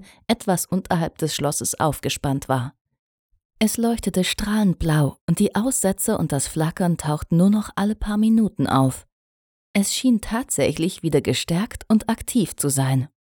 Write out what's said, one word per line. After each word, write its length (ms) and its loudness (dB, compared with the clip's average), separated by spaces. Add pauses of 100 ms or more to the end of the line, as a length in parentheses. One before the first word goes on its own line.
(280)
etwas 380 0
unterhalb 540 -2
des 160 -2
Schlosses 440 -4
aufgespannt 680 -2
war. 240 -2 (880)
Es 140 0
leuchtete 480 0
strahlend 560 0
blau 380 2 (100)
und 120 2
die 140 2
Aussätze 640 0
und 140 -2
das 160 -2
Flackern 480 0
tauchten 400 -2
nur 140 6
noch 260 2
alle 180 0
paar 220 -4
Minuten 520 2
auf. 380 0 (680)
Es 200 0
schien 280 2
tatsächlich 840 -2
wieder 160 2
gestärkt 720 -2
und 180 2
aktiv 480 -2
zu 140 -2
sein. 400 0 (300)